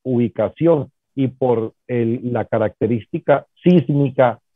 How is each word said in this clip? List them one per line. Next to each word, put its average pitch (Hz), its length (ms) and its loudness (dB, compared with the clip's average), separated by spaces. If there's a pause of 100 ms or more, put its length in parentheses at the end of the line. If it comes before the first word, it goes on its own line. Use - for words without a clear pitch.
ubicación 123 880 0 (240)
y 135 140 -2
por 117 440 -2 (140)
el, 120 440 -2
la 113 140 -4
característica 110 1000 -2 (180)
sísmica, 139 760 2 (160)